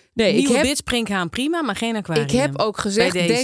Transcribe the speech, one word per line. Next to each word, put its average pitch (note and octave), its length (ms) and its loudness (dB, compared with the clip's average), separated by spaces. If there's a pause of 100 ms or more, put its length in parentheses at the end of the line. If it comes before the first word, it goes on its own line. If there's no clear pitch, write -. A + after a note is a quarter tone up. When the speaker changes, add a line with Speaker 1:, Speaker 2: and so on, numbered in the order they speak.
(140)
Speaker 1:
Nee, G#3+ 160 2
ik G3+ 60 2
Speaker 2:
Nieuwe C4 180 4
Speaker 1:
heb, C4+ 100 4
Speaker 2:
bits, C#4 160 0
spring A#3 280 -2
gaan, F3+ 220 -2
prima, D#4+ 320 -2
maar A3 140 -2
geen A3+ 200 -4
aquarium E3 300 -2
Speaker 1:
ik C#3 60 -6
heb A#3+ 280 0
ook G#3+ 140 0
Speaker 2:
bij - 100 -8
Speaker 1:
gezegd, G3 300 0
Speaker 2:
deze. F3 140 0 (160)